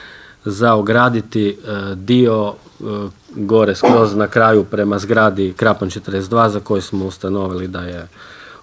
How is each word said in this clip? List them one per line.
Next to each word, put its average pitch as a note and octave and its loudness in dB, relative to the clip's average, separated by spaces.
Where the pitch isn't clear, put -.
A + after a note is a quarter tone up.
za A2 2
ograditi, A2 2
e, G2+ -4
dio, A2 2
e, G#2+ -14
gore G#2+ 2
skroz A#2 4
na G#2 0
kraju A2 4
prema G2+ -2
zgradi G2+ 0
Krapan G#2 0
četrdeset G2 -8
dva, A#2 2
za G#2 -4
koju G2+ -2
smo F#2+ -6
ustanovili F#2+ -6
da F#2 -10
je F2 -12